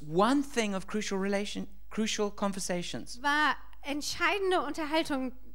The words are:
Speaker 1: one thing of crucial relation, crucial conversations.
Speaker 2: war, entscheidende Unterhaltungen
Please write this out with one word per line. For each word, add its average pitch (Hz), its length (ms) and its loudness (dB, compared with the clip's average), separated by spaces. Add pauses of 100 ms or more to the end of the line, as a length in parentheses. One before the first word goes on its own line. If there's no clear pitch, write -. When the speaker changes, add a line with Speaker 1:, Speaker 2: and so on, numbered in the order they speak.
Speaker 1:
one 214 340 6
thing 226 320 0
of 190 140 -2
crucial 208 320 -2
relation, 196 480 0 (240)
crucial 208 400 0
conversations. 190 920 -2
Speaker 2:
war, 285 340 4 (280)
entscheidende 349 800 0
Unterhaltungen 294 720 0 (220)